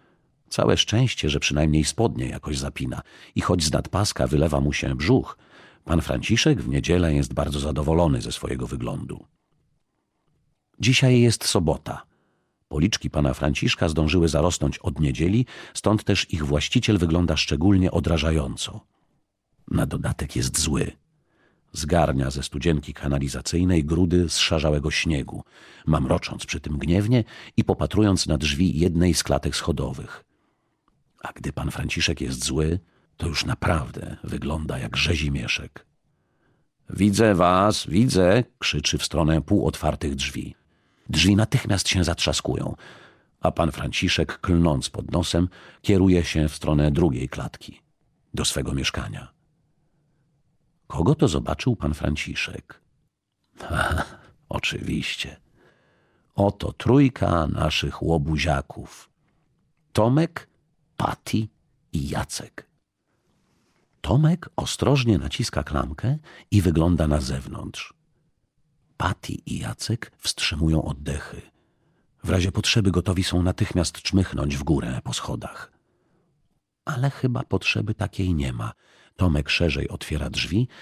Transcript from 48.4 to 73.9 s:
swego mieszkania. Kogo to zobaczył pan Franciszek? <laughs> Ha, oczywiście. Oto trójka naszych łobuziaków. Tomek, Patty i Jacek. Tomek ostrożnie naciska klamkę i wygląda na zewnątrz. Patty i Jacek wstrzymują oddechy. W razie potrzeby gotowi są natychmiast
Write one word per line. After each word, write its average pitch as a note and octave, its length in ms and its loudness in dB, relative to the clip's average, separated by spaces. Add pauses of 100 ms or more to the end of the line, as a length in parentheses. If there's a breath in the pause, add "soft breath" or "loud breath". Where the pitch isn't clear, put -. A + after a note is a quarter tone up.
swego C2+ 280 -2
mieszkania. C#2 640 -6 (1500)
Kogo G#2+ 280 2
to C#3+ 140 2
zobaczył D#2 480 -2
pan D2 180 -2
Franciszek? - 840 -6 (800)
<laughs> - 100 -14
Ha, E2 360 0 (440 loud breath)
oczywiście. - 880 -6 (1000 soft breath)
Oto - 380 0
trójka G#2+ 760 4
naszych D2+ 560 -2
łobuziaków. D2+ 1080 -2 (800)
Tomek, C3 560 0 (480)
Patty - 520 -4 (440)
i C#2+ 160 -4
Jacek. - 600 -8 (1300)
Tomek D#3 560 2
ostrożnie A#2 640 2
naciska C#2+ 460 -4
klamkę D#2 540 -2 (320 loud breath)
i G#2 120 6
wygląda D#2+ 460 4
na D2 120 2
zewnątrz. - 760 -10 (1000)
Patty - 360 -4
i - 260 -8
Jacek - 600 -6
wstrzymują D#2+ 640 0
oddechy. C#2+ 600 -8 (840)
W F2 60 -4
razie F2+ 220 2
potrzeby G#2 380 2
gotowi F2+ 340 0
są F2 180 0
natychmiast - 600 -2